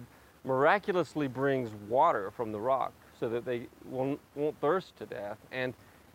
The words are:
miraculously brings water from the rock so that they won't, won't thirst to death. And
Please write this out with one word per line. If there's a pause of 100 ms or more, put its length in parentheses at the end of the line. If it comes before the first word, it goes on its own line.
(460)
miraculously
brings (180)
water
from
the
rock (260)
so
that
they (200)
won't, (140)
won't
thirst
to
death. (140)
And (400)